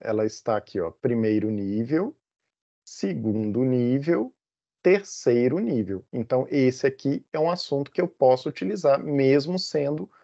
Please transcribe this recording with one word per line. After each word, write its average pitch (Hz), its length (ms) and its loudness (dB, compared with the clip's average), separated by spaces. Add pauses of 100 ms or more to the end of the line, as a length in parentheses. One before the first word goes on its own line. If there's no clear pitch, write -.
ela 110 260 0
está 110 300 -2
aqui, 101 240 -6
ó, 82 100 -4
primeiro 110 600 0
nível, 113 680 -2 (680)
segundo 110 800 -4
nível, 131 720 0 (480)
terceiro 147 760 2
nível. 110 520 -4
Então, 127 380 -2
esse 131 340 2
aqui 139 480 -2
é 160 60 -4
um 160 120 2
assunto 143 420 -4
que - 80 -4
eu 170 80 0
posso 127 400 2
utilizar, 175 500 0
mesmo 143 580 2
sendo 156 540 -4 (140)